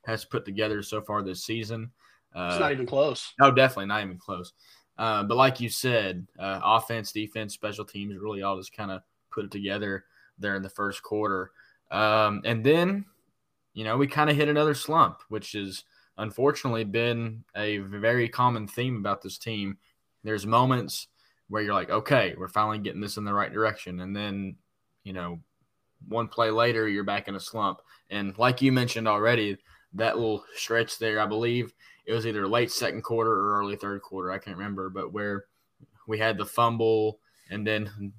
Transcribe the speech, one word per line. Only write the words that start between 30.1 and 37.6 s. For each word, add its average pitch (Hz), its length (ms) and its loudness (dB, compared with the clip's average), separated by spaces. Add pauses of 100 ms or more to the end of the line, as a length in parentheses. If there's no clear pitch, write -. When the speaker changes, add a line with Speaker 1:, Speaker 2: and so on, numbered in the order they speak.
Speaker 1:
little 110 300 0 (100)
stretch 113 440 0
there, 107 200 0
I 107 60 4
believe 117 480 0 (320)
it - 80 -2
was 113 120 0
either 104 220 -2
late 120 240 2
second 107 300 -2
quarter 113 320 0
or 104 260 2
early 101 160 -2
third 101 260 -6
quarter, 92 300 -8
I 98 60 -4
can't 98 200 -12
remember, 95 320 -6
but 92 220 -8
where 101 360 -6 (600)
we 110 100 -2
had 110 200 2
the 101 80 -4
fumble 113 760 2 (300)
and 104 180 -4